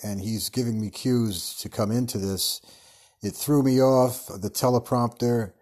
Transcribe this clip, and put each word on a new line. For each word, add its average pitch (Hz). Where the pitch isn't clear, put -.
and 101
he's 107
giving 117
me 104
cues 113
to -
come 104
into 117
this. 95
It 101
threw 143
me 131
off, 127
the 98
teleprompter, 120